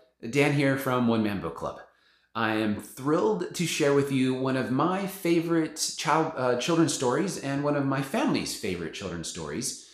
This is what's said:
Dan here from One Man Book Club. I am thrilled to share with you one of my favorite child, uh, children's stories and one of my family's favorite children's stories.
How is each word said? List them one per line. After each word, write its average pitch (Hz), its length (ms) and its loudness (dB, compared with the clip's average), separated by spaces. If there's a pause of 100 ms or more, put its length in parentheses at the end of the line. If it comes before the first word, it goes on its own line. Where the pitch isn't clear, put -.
(300)
Dan 143 240 4
here 139 240 4
from 127 300 0
One 113 160 4
Man 101 180 -2
Book 80 140 -6
Club. - 240 -8 (560)
I 110 220 0
am 107 220 0
thrilled 175 760 0
to 175 100 -2
share 147 260 2
with 139 200 4
you 131 240 2
one 131 200 0
of 120 140 -2
my 180 380 0
favorite 165 920 0
child, 156 380 2
uh, 127 220 0
children's 165 360 4
stories 147 460 0
and 139 240 -2
one 147 120 0
of 139 120 0
my 135 160 0
family's 165 520 0
favorite 85 380 -4
children's 85 340 -8
stories. 82 680 -8